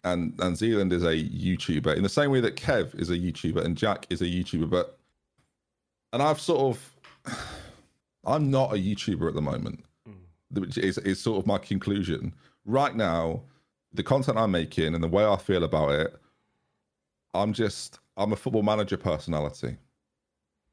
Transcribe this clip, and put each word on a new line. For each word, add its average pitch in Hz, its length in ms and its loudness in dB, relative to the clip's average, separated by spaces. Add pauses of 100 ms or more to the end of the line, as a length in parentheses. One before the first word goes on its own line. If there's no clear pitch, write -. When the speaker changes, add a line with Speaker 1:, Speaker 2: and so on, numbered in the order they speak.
Speaker 1:
And, 87 360 -2
and 90 160 0
Zealand 101 360 2
is 87 100 2
a 82 140 4
YouTuber 80 800 0
in 87 60 2
the 98 60 2
same 143 220 2
way 131 100 4
that 117 140 0
Kev 107 460 0
is 85 100 -2
a 87 60 0
YouTuber 85 480 -2
and 82 120 -2
Jack 104 320 0
is 85 140 -4
a 87 40 0
YouTuber. 87 440 -2
But, 90 280 -2 (1120)
and 127 100 0
I've 151 180 2
sort 135 360 2
of, - 180 -18 (400)
<sighs> - 920 -16
I'm 143 260 2
not 131 220 2
a 107 40 0
YouTuber 95 520 -2
at - 60 -2
the 76 80 0
moment, - 420 -4 (240)
Speaker 2:
Mm. 98 520 -10
Speaker 1:
which 92 180 -6
is, 95 200 0
is 95 220 -2
sort 110 180 0
of 95 80 -2
my 107 120 2
conclusion. 95 720 -2 (320)
Right 131 300 0
now, 82 480 0 (500)
the 101 100 -4
content 131 360 2
I'm 110 120 4
making 80 440 2
and 82 80 0
the 82 60 0
way 98 160 4
I 101 120 4
feel 90 280 0
about 78 260 2
it, 76 240 0 (1200)
I'm 104 180 2
just, - 460 -4 (180)
I'm 101 160 0
a 101 40 0
Football 113 260 0
Manager 104 340 2
personality. 76 800 -2 (960)